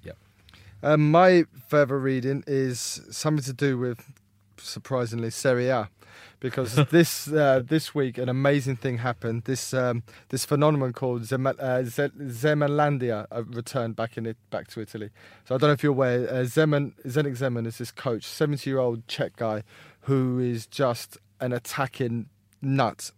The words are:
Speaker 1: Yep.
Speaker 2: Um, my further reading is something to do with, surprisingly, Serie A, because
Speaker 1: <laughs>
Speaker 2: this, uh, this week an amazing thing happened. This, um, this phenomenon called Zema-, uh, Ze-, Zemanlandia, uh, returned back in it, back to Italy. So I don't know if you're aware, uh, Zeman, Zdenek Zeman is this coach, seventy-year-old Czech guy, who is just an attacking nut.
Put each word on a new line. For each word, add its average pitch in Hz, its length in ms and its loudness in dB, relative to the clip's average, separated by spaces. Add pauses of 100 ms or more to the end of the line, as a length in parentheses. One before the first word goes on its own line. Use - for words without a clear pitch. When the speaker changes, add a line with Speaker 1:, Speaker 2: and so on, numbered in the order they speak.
Speaker 1:
Yep. - 120 -16 (680)
Speaker 2:
Um, 151 260 4
my 175 340 8 (240)
further 143 300 2
reading 135 480 -2
is 135 540 -4 (100)
something 151 340 -2
to 135 80 -6
do 131 260 0
with, 123 340 -6 (440)
surprisingly, 117 760 -4
Serie 123 380 2
A, 113 220 0 (500)
because 120 340 -4
Speaker 1:
<laughs> 139 160 4
Speaker 2:
this, - 420 4
uh, 139 320 6
this 151 300 -2
week 131 240 -2
an 123 100 -2
amazing 135 480 2
thing 123 220 -2
happened. 117 460 -4
This, - 280 -4
um, 123 300 0 (260)
this - 160 -4
phenomenon 143 480 2
called 123 300 -4
Zema-, 131 360 -2
uh, 127 260 0
Ze-, 143 240 -2 (120)
Zemanlandia, 143 1120 0
uh, 117 140 -6
returned 117 520 -6
back 113 220 -6
in 113 80 -6
it, 110 100 -8 (140)
back - 180 -8
to - 120 -12
Italy. 104 300 -10 (340)
So 127 100 -4
I 131 40 0
don't 147 100 4
know 147 60 6
if 127 80 -2
you're 147 100 4
aware, 123 360 2
uh, 127 160 -2
Zeman, 143 480 2 (140)
Zdenek 135 320 -2
Zeman 120 280 -2
is 113 120 -10
this 120 140 -8
coach, 117 320 -4
seventy-year-old 131 840 -2
Czech - 280 -6
guy, 110 260 -2 (400)
who 127 360 0
is 123 280 -2
just - 500 -4 (240)
an 127 120 -2
attacking 120 760 -4 (320)
nut. 135 580 -2